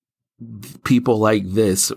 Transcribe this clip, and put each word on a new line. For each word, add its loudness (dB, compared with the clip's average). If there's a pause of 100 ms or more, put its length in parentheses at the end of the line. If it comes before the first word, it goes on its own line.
(840)
people 2
like 2
this 0